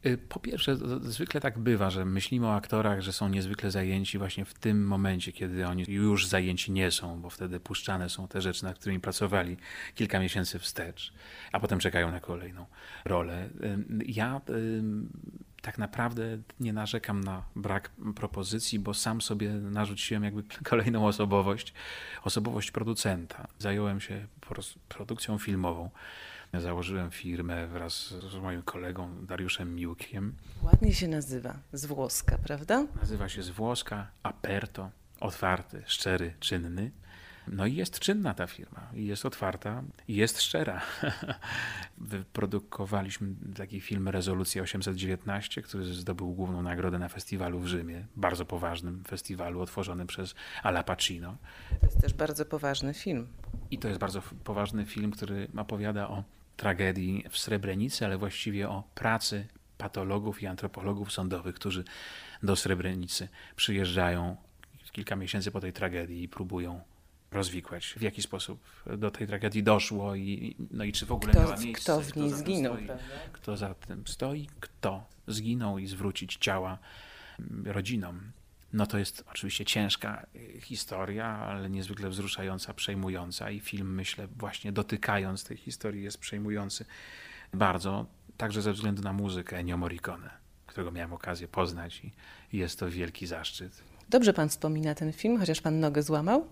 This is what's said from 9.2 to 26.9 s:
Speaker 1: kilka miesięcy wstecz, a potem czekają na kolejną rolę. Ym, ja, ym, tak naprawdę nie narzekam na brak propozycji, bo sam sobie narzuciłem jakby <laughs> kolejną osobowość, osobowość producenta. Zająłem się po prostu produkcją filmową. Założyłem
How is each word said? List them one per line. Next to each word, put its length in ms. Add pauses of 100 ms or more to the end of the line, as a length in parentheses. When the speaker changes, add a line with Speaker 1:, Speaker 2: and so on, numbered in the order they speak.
Speaker 1:
kilka 260
miesięcy 380
wstecz, 540 (400)
a 80
potem 180
czekają 320
na 100
kolejną 460 (380)
rolę. 440 (140)
Ym, 440
ja, 420
ym, 600 (540)
tak 160
naprawdę 600 (220)
nie 120
narzekam 520
na 180 (140)
brak 340 (260)
propozycji, 600
bo 160
sam 260
sobie 300
narzuciłem 720
jakby 180 (160)
<laughs> 120
kolejną 360
osobowość, 680 (500)
osobowość 480
producenta. 760 (100)
Zająłem 420
się 260 (140)
po 140
prostu 340
produkcją 500
filmową. 520 (680)
Założyłem 500